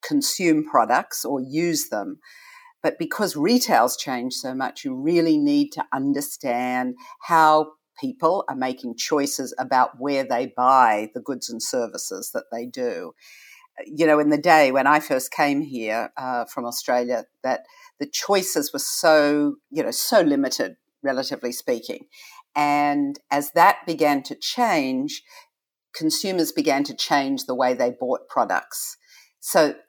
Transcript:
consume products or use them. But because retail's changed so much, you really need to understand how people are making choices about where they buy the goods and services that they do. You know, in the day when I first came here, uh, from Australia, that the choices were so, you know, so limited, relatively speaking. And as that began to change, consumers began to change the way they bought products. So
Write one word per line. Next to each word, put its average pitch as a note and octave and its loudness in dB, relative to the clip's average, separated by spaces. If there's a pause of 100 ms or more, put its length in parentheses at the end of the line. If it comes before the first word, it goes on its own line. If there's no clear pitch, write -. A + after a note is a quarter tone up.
consume D#3 0
products B2 0
or C3 -4
use D3 -2
them. G#2 -6 (640)
But - -2
because E3+ -4
retail's D#3 4
changed B2+ -6
so C3 -8
much, - -8
you C3 -6
really E3 2
need C#3+ 2
to - -8
understand B2+ -2 (240)
how D#3 4 (260)
people D#3+ -2
are C3+ -8
making B2+ -6
choices C#3 -2
about B2+ 0
where C3+ -2
they B2+ -4
buy B2 6
the A#2+ -8
goods B2+ -8
and A2+ -12
services - -6
that - -8
they A#2 -8
do. G#2+ -8 (720)
You D#3 -2
know, D3+ 6
in D3 2
the D3 4
day D3 6
when C3+ 2
I D3+ 4
first C3+ -4
came C#3+ 0
here, A#2 -6
uh, B2+ -4
from B2 -10
Australia, B2 -4 (160)
that C3 -4 (380)
the C#3+ -6
choices F#3 -2
were - -6
so, D3 2 (140)
you D3 -4
know, A#2 -4
so - 2
limited, C#3 0 (260)
relatively B2+ -4
speaking. - -6 (500)
And C#3+ 0 (120)
as C#3+ -2
that F3 6 (100)
began D3 0
to - -12
change, D3 -2 (720)
consumers E3 -2
began C#3+ 0
to C3+ -8
change C#3 0
the C3 -4
way B2+ 2
they A#2+ 0
bought B2+ -4
products. - -4 (420)
So D#3 2 (140)